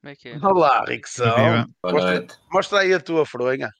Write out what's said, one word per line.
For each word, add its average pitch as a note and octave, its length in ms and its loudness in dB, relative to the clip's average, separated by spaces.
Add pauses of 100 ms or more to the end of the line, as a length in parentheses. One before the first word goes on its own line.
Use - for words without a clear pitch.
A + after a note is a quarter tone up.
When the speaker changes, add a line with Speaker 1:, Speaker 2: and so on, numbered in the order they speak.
Speaker 1:
Como C#3+ 120 -20
é C#3+ 40 -20
que - 120 -20
é? A#2+ 100 -14
Speaker 2:
Olá, D#3 480 2
Riquezão. A#2 480 0
Speaker 3:
Viva. A2+ 340 2 (140)
Speaker 4:
Boa F2+ 120 -4
Speaker 2:
Mostra, - 240 0
Speaker 4:
noite. - 160 -12 (180)
Speaker 2:
mostra F#3+ 280 0
aí F#3+ 140 2
a F3 60 0
tua D#3+ 240 -2
fronha. B2 560 -4